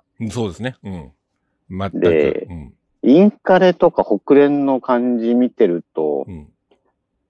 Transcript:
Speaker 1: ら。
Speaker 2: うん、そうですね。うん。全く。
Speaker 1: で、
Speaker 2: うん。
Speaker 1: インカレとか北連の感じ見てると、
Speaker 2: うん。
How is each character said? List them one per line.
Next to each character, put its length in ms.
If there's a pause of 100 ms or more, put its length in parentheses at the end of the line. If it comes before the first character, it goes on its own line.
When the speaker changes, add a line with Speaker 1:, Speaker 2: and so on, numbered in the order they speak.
(200)
Speaker 1:
ら。 60
Speaker 2:
う 40
ん、 20
そ 160
う 20
で 60
す 80
ね。 200
う 60
ん。 220 (600)
全 200
く。 80
Speaker 1:
で、 500
Speaker 2:
う 40
ん。 200 (300)
Speaker 1:
イ 160
ン 120
カ 260
レ 160
と 160
か 160
北 300
連 300
の 160
感 360
じ 160
見 160
て 160
る 180 (120)
と、 320
Speaker 2:
う 40
ん。 180 (800)